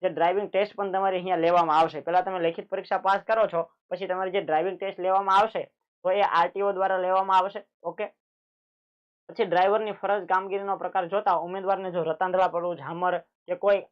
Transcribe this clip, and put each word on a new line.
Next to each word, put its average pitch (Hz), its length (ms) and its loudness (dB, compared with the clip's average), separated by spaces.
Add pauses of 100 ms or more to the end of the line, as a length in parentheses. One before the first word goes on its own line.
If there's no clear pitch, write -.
જે 185 80 0
ડ્રાઇવિંગ 180 420 0
ટેસ્ટ 202 240 -2
પણ 196 160 -4
તમારે 190 240 0
અહીંયા 180 220 -2
લેવામાં 165 420 4
આવશે. 156 220 2
પહેલા 180 200 0
તમે 185 180 -4
લેખિત 165 300 -2
પરીક્ષા 190 280 -4
પાસ 190 260 0
કરો 220 240 2
છો, 170 220 -2 (200)
પછી 185 180 -6
તમારી 185 240 -4
જે 175 100 0
ડ્રાઇવિંગ 165 380 -2
ટેસ્ટ 196 200 -8
લેવામાં 190 380 2
આવશે 202 260 2 (400)
તો 180 80 0
એ 202 100 2
આર 170 260 2
ટી 190 140 -4
ઓ 202 100 2
દ્વારા 190 260 0
લેવામાં 190 400 2
આવશે. 196 280 -2 (180)
ઓકે, 175 220 -6 (1200)
પછી 202 160 -2
ડ્રાઈવરની 196 460 2
ફરજ 196 360 -2
કામગીરીનો 190 500 -2
પ્રકાર 180 280 -2
જોતા 196 260 0
ઉમેદવારને 185 600 -2
જો 170 120 -2
રતાંધળાપણું, 175 720 0
ઝામર 170 420 -2
કે - 380 -8
કોઈ 196 360 2